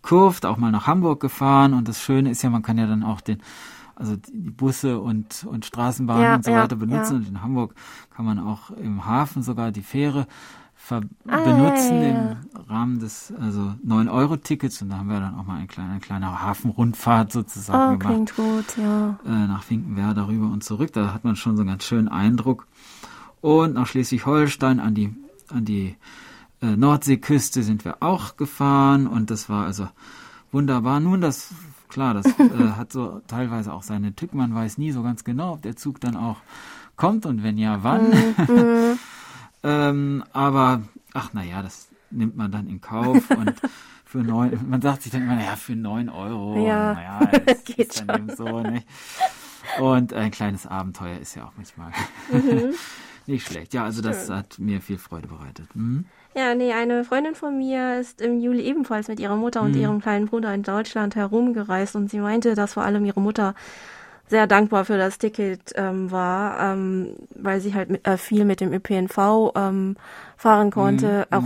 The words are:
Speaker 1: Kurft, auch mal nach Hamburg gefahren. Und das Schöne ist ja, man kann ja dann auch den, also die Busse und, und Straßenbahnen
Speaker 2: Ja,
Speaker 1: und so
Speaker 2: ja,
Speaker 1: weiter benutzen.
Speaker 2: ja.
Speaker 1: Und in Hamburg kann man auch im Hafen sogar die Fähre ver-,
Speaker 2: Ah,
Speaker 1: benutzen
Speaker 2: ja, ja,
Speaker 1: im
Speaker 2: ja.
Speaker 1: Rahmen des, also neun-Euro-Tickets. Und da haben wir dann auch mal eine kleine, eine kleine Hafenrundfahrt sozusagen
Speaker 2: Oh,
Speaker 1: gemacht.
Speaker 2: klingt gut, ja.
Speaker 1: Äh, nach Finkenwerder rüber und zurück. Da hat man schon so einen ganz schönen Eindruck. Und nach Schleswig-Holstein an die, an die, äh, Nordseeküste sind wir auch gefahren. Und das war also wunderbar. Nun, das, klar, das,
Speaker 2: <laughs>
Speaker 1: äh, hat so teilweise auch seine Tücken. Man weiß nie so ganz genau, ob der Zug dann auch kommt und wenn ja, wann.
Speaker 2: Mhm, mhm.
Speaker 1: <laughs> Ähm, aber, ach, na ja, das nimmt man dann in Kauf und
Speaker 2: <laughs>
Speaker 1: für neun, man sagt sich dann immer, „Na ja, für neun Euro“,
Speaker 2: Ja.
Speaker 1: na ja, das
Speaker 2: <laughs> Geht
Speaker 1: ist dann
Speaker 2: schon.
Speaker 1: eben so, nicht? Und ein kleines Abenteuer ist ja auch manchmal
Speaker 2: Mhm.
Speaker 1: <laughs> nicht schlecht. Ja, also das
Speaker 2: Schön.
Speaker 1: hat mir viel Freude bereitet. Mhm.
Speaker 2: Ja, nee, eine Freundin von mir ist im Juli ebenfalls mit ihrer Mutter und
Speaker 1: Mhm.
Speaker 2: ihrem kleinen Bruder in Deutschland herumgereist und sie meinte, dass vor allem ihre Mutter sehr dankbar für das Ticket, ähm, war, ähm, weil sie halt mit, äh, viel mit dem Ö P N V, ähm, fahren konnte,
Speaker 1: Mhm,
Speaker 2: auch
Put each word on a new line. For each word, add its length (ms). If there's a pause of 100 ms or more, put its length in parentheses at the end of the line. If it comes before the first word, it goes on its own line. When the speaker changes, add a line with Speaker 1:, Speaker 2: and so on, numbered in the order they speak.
Speaker 1:
Kurft, 440
auch 120
mal 140
nach 160
Hamburg 320
gefahren. 540
Und 140
das 140
Schöne 300
ist 100
ja, 80
man 120
kann 160
ja 100
dann 160
auch 180
den, 200 (540)
also 200
die 360
Busse 480
und, 500
und 160
Straßenbahnen 580
Speaker 2:
Ja, 120
Speaker 1:
und 100
so 60
Speaker 2:
ja, 120
Speaker 1:
weiter 120
benutzen. 380
Speaker 2:
ja. 60
Speaker 1:
Und 80
in 140
Hamburg 340 (400)
kann 100
man 140
auch 320
im 340
Hafen 380
sogar 280
die 120
Fähre 440 (480)
ver-, 260 (260)
Speaker 2:
Ah, 140
Speaker 1:
benutzen 600
Speaker 2:
ja, 60
ja, 20
Speaker 1:
im 60
Speaker 2:
ja. 220 (300)
Speaker 1:
Rahmen 320
des, 400
also 340 (100)
neun-Euro-Tickets. 1000
Und 80
da 80
haben 120
wir 100
dann 160
auch 100
mal 120
eine 100
kleine, 240
eine 80
kleine 420
Hafenrundfahrt 880
sozusagen 640
Speaker 2:
Oh, 60
Speaker 1:
gemacht. 140
Speaker 2:
klingt 220
gut, 420
ja. 460
Speaker 1:
Äh, 240
nach 140
Finkenwerder 680
rüber 200
und 160
zurück. 300
Da 200
hat 100
man 120
schon 200
so 60
einen 80
ganz 140
schönen 240
Eindruck. 580 (760)
Und 340
nach 100
Schleswig-Holstein 960
an 160
die, 180 (360)
an 160
die, 300 (680)
äh, 120
Nordseeküste 840
sind 240
wir 160
auch 360
gefahren. 680
Und 240
das 200
war 160
also 220 (640)
wunderbar. 480
Nun, 220
das, 320 (360)
klar, 260
das, 100
Speaker 2:
<laughs> 140
Speaker 1:
äh, 360
hat 160
so 360
teilweise 440
auch 120
seine 320
Tücken. 220
Man 180
weiß 240
nie 120
so 120
ganz 200
genau, 300
ob 80
der 140
Zug 260
dann 160
auch 200 (580)
kommt 320
und 160
wenn 160
ja, 240
wann. 260
Speaker 2:
Mhm, 260 (120)
mhm. 560
Speaker 1:
<laughs> 60 (540)
Ähm, 600 (100)
aber, 480 (320)
ach, 200
na 100
ja, 180
das 260 (220)
nimmt 260
man 160
dann 140
in 160
Kauf 480
und 240 (280)
Speaker 2:
<laughs> 240
Speaker 1:
für 180
neun, 440
man 140
sagt 220
sich 80
dann 100
immer, 140
„Na 100
ja, 100
für 200
neun 340
Euro“, 560
Speaker 2:
Ja. 300
Speaker 1:
na 80
ja, 160 (260)
das 180
Speaker 2:
<laughs> 20
Geht 120
Speaker 1:
ist 220
dann 80
Speaker 2:
schon. 100
Speaker 1:
eben 180
so, 280
nicht? 240 (920)
Und 340
ein 180
kleines 340
Abenteuer 540
ist 160
ja 100
auch 120
manchmal 340 (400)
Speaker 2:
Mhm. 420 (220)
Speaker 1:
<laughs> 320
nicht 180
schlecht. 300
Ja, 80
also 180
das 240
Speaker 2:
Schön. 100
Speaker 1:
hat 220
mir 240
viel 160
Freude 300
bereitet. 480
Mhm. 300 (280)
Speaker 2:
Ja, 220
nee, 180
eine 300
Freundin 320
von 200
mir 440
ist 200
im 200
Juli 240
ebenfalls 460
mit 100
ihrer 160
Mutter 260
und 140
Speaker 1:
Mhm. 60
Speaker 2:
ihrem 200
kleinen 240
Bruder 300
in 80
Deutschland 520
herumgereist 800
und 140
sie 100
meinte, 360
dass 180
vor 80
allem 240
ihre 160
Mutter 320 (760)
sehr 200
dankbar 380
für 120
das 200
Ticket, 580
ähm, 340
war, 640
ähm, 360 (260)
weil 240
sie 140
halt 160
mit, 180
äh, 80
viel 300
mit 160
dem 100
Ö 80
P 160
N 140
V, 480
ähm, 400 (400)
fahren 340
konnte, 580
Speaker 1:
Mhm, 80
Speaker 2:
auch 80